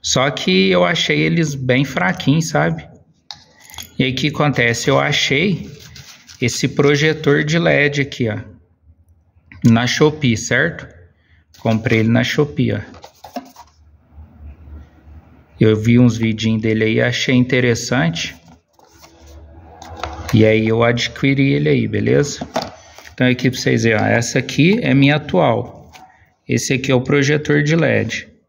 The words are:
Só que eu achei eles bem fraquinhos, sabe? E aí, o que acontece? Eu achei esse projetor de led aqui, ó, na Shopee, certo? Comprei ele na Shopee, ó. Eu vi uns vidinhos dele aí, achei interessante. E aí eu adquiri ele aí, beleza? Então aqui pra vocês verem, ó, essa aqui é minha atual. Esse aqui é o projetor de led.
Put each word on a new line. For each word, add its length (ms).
Só 280
que 400
eu 140
achei 380
eles 340
bem 300
fraquinhos, 640
sabe? 380
E 60
aí, 80
o 40
que 120
acontece? 640
Eu 100
achei 720
esse 260
projetor 760
de 140
led 440
aqui, 260
ó, 100
na 240
Shopee, 480
certo? 520
Comprei 400
ele 100
na 140
Shopee, 500
ó. 60
Eu 200
vi 200
uns 200
vidinhos 440
dele 220
aí, 180
achei 320
interessante. 1040
E 120
aí 220
eu 160
adquiri 720
ele 160
aí, 180
beleza? 580
Então 120
aqui 240
pra 80
vocês 260
verem, 140
ó, 80
essa 320
aqui 440
é 120
minha 220
atual. 760
Esse 280
aqui 180
é 40
o 40
projetor 640
de 100
led. 540